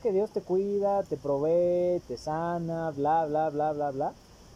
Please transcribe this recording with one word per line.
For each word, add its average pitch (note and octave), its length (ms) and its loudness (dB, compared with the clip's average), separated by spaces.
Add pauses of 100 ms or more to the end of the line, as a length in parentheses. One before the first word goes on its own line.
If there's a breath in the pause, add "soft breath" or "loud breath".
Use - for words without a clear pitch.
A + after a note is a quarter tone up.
que A#3 100 0
Dios G3+ 200 0
te G3+ 100 -4
cuida, G3 600 0
te D3+ 140 -6
provee, F3 880 2
te B2 100 -8
sana, E3 760 -4
bla, D3+ 340 2
bla, D3+ 240 0
bla, D3 240 0
bla, D3 180 -2
bla?". D3 220 -2 (420)